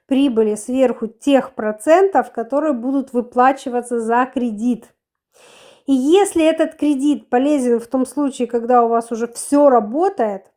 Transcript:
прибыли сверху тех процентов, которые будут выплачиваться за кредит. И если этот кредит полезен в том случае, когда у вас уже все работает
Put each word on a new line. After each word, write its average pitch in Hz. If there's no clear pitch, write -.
прибыли 226
сверху 240
тех 254
процентов, 302
которые 277
будут 262
выплачиваться 247
за 233
кредит. 233
И 277
если 320
этот 320
кредит 285
полезен 254
в 233
том 262
случае, 262
когда 240
у 226
вас 233
уже 233
все 285
работает 233